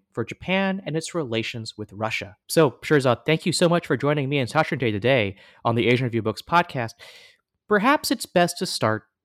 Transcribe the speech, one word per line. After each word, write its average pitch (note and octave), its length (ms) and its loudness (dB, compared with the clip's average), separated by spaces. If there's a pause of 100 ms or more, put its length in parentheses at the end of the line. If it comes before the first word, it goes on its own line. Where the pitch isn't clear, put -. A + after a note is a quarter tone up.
(120)
for A#2 140 -4
Japan F#3+ 600 -2
and D3 120 -4
its - 180 -8
relations A2+ 640 -4
with G#2 160 -12
Russia. G#2+ 420 -6 (140)
So, D#3 220 4 (100)
Shirzad, C3+ 440 2
thank D#3+ 200 0
you F3 80 0
so F3 160 2
much E3+ 180 0
for D3+ 80 0
joining C#3+ 320 0
me C#3+ 120 0
and A#2+ 100 -2
Sachin D3+ 300 0
Day A#2 120 0
today G#2 460 2 (260)
on A#2 120 0
the A#2 120 2
Asian B2 160 4
Review A2+ 200 -2
Books G#2+ 180 -4
podcast. C#3+ 540 -2 (760)
Perhaps A#3 420 2
it's A#3+ 140 -4
best F3 320 0
to F#3 80 -6
start A2 380 -2 (220)